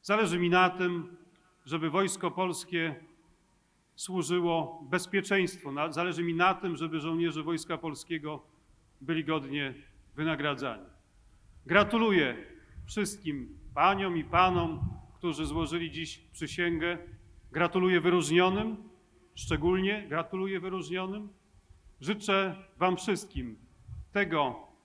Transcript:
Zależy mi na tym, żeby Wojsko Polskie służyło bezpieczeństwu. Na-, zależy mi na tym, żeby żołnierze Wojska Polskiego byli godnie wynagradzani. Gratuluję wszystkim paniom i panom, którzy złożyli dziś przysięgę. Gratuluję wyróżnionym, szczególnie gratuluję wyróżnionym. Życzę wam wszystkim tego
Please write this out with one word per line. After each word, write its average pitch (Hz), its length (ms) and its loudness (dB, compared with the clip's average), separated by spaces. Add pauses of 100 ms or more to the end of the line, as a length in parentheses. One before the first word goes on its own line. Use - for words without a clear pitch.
Zależy 196 360 2
mi 175 120 4
na 180 200 6
tym, 180 460 -4 (480)
żeby 156 260 -2
Wojsko 185 400 0
Polskie 170 760 -4 (880)
służyło 170 960 0
bezpieczeństwu. 180 800 0
Na-, 151 200 -2
zależy 170 300 -2
mi 170 120 0
na 180 200 4
tym, 175 220 -4
żeby 160 240 -4
żołnierze 160 420 -2
Wojska 160 360 -4
Polskiego 151 680 -8 (540)
byli 160 240 0
godnie 139 500 -2 (420)
wynagradzani. 143 680 -2 (800)
Gratuluję 202 680 4 (500)
wszystkim 147 720 -6 (160)
paniom 185 420 2
i 156 80 -2
panom, 170 560 2 (340)
którzy 156 320 -4
złożyli 160 440 -2
dziś 156 280 -8
przysięgę. 170 800 -2 (540)
Gratuluję 175 480 4
wyróżnionym, 180 760 4 (580)
szczególnie 185 720 0
gratuluję 190 520 -4
wyróżnionym. 185 680 -6 (720)
Życzę 190 560 0 (220)
wam 180 180 4
wszystkim 135 600 -4 (540)
tego 156 540 0 (180)